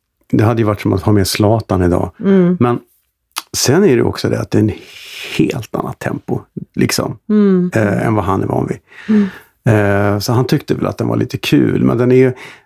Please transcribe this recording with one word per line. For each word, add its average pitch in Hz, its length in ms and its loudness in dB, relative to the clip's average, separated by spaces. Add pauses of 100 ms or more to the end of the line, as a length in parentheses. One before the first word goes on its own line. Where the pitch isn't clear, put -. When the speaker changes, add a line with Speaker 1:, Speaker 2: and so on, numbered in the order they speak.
(320)
Speaker 1:
det 113 120 2
hade 117 180 2
ju 107 40 0
varit 104 160 -2
som 110 120 0
att - 80 -2
ha 107 120 0
med 98 140 2
Zlatan 104 560 0
idag. 90 360 0
Speaker 2:
Mm. 180 400 2
Speaker 1:
Men 120 200 0 (800)
sen 160 260 2
är 147 120 4
det 117 80 2
också 98 260 -2
det 117 100 -2
att 107 120 -8
det 110 60 0
är 107 40 4
en 107 100 2 (680)
helt - 380 -2
annat - 240 -6
tempo, - 420 -6 (340)
liksom, - 420 -2 (120)
Speaker 2:
Mm. 190 460 2
Speaker 1:
eh, 104 320 0
än 113 80 0
vad 95 100 -2
han 95 180 -2
är - 40 -4
van - 200 -2
vid. - 100 -6 (880)
Speaker 2:
Mm. 101 480 2
Speaker 1:
Eh, 104 60 -2
så 120 140 -2
han 127 120 2
tyckte - 280 -2
väl - 140 -2
att - 100 -4
den 113 100 -4
var 113 100 -2
lite 110 200 -4
kul, 120 460 2
men 127 140 2
den 127 140 2
är 127 40 4
ju, 127 180 4 (320)